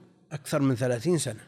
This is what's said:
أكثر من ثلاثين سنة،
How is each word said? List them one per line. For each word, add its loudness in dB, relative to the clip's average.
أكثر -2
من 4
ثلاثين 0
سنة، -4